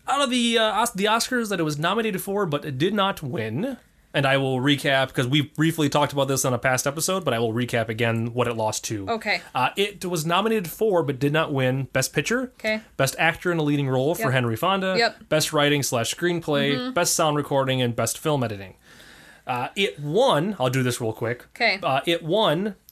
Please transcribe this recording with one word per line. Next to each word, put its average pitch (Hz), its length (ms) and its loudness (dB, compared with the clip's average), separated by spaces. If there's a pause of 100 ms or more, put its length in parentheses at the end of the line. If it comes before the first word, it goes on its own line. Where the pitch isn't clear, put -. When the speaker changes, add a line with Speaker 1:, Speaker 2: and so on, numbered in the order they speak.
Speaker 1:
out 277 140 2
of 262 80 0
the, 233 280 2
uh, 214 240 2
Os-, 233 100 0
the 190 140 -4
Oscars 226 440 0
that 185 100 -2
it 165 40 2
was 151 140 -2
nominated 190 440 0
for, 196 240 -2
but 147 180 -2
it 135 140 -6
did 190 160 0
not 196 280 0
win, 156 540 -4 (380)
and 143 120 2
I 135 100 4
will 131 220 0
recap, 135 560 2
'cause 131 120 0
we 143 160 2
briefly 156 460 0
talked 147 240 2
about 139 160 0
this 135 160 0
on 131 80 2
a 117 60 0
past 131 280 0
episode, 160 380 -2
but 135 80 2
I 117 60 0
will 117 160 0
recap 120 340 0
again 117 460 0
what 120 120 2
it 120 80 -2
lost 110 320 -2
to. 101 220 -6
Speaker 2:
Okay. 220 320 -2 (140)
Speaker 1:
Uh, 131 200 0
it 202 300 -2
was 175 220 -2
nominated 202 440 0
for, 196 320 2
but 139 160 -2
did 143 140 2
not 156 180 0
win, 131 340 0 (100)
Best 131 180 0
Picture, 240 460 -2
Speaker 2:
Okay. 220 240 -4 (160)
Speaker 1:
Best 135 200 2
Actor 170 340 0
in 165 60 0
a 160 40 0
Leading 147 260 2
Role 131 260 2
for 226 100 -4
Speaker 2:
Yep. 127 80 2
Speaker 1:
Henry 120 240 2
Fonda, 185 420 0
Speaker 2:
Yep. - 320 -2
Speaker 1:
Best 156 240 2
Writing 147 280 4
slash 117 320 -2
Screenplay, 160 640 0
Speaker 2:
Mm-hmm. 247 160 -6
Speaker 1:
Best 170 220 0
Sound 156 240 2
Recording, 131 420 0
and 120 160 0
Best 117 220 -2
Film 143 260 0
Editing. 98 300 -8 (720)
Uh, 123 300 -4
it 190 220 -2
won, 170 640 2
I'll 127 80 2
do 127 140 0
this 123 180 -2
real 110 140 -4
quick. 120 320 -6 (100)
Speaker 2:
Okay. 202 260 2
Speaker 1:
Uh, 139 220 0
it 170 180 0
won 190 520 0 (180)